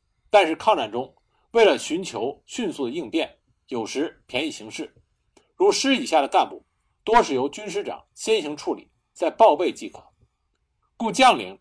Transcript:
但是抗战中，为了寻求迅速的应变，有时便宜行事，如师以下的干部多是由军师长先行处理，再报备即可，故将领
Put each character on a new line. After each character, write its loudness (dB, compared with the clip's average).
但 6
是 -4
抗 2
战 -4
中， -8
为 6
了 4
寻 -6
求 -8
迅 -8
速 -8
的 -6
应 -10
变， -6
有 -6
时 -6
便 -4
宜 -8
行 -16
事， -14
如 4
师 2
以 -6
下 2
的 -2
干 2
部 -18
多 4
是 -2
由 -2
军 -14
师 -6
长 -12
先 -2
行 -8
处 -6
理， -16
再 -4
报 6
备 -2
即 -14
可， -20
故 -4
将 4
领 -10